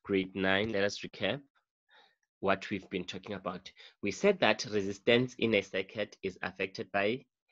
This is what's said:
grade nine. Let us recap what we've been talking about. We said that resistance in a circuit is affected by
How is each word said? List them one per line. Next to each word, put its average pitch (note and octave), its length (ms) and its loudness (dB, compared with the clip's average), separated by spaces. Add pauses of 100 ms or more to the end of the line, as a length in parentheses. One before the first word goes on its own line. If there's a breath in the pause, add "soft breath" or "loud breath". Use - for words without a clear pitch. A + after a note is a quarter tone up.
grade F#2+ 320 0
nine. F#2+ 380 2
Let G2 100 2
us G2+ 160 0
recap G2+ 400 -4 (1040 soft breath)
what F#2+ 280 0
we've F#2+ 200 -6
been F2+ 160 -6
talking G2 300 -10
about. F#2 360 -10 (320 loud breath)
We G2+ 80 -2
said G3 300 0
that A2 280 4
resistance G#2+ 680 2
in A2 160 2
a G2 60 6
circuit G2 600 -6
is F#2+ 220 -6
affected - 480 -6
by G#2+ 320 0 (280 soft breath)